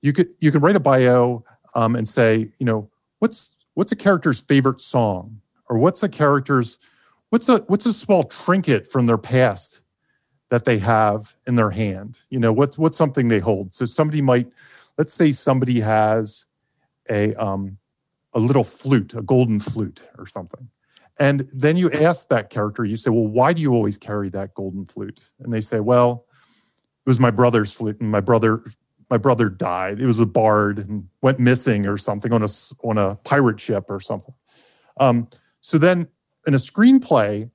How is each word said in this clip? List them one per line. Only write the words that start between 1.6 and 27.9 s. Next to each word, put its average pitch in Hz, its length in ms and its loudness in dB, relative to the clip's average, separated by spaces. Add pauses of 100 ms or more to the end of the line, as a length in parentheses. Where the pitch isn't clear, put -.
um, 117 220 0
and 113 120 -4
say, 113 500 2
you 135 60 -4
know, 110 240 -2 (300)
"What's, - 380 -4 (180)
what's 180 160 -2
a - 60 -4
character's 160 440 0
favorite 135 400 0
song?" 107 600 -4 (280)
Or 117 100 0
what's 175 260 2
a 196 40 -2
character's, 139 680 0 (520)
what's 233 180 0
a, 240 180 6
what's 202 180 0
a 233 80 0
small 185 320 2
trinket 170 600 0
from 127 200 0
their 117 120 2
past 120 640 -2 (680)
that 120 160 0
they 113 120 2
have 107 560 0 (140)
in 123 80 0
their 110 140 2
hand? 101 500 -8 (100)
You 131 80 -6
know, 117 140 2
what's, 139 260 0
what's 160 180 0
something 139 320 0
they 110 120 2
hold? 95 340 -4
So 127 120 -4
somebody 151 360 -2
might, 123 240 2 (500)
let's 156 160 -2
say 156 200 2
somebody 127 480 0
has 110 680 -2 (640)
a, 104 240 0
um, 98 440 -6 (560)
a 120 40 0
little 120 260 2
flute, 131 500 -2
a 113 80 -8
golden 120 360 2
flute - 480 -8 (100)
or 90 100 -20
something. 95 420 -16 (520)
And 139 340 0
then 147 220 2
you 180 160 2
ask 156 380 0
that 117 200 -2
character, 104 340 -4
you 107 120 -4
say, 113 120 -4
"Well, 113 200 2
why 127 240 2
do 165 100 -2
you 139 100 2
always 104 240 0
carry 104 340 -8
that 95 220 -10
golden 95 320 -10
flute?" - 540 -16
And - 140 -10
they 110 80 -2
say, 110 180 -4
"Well, 120 460 2 (840)
it - 20 -2
was 127 120 2
my 123 100 4
brother's 113 420 2
flute, 107 280 -8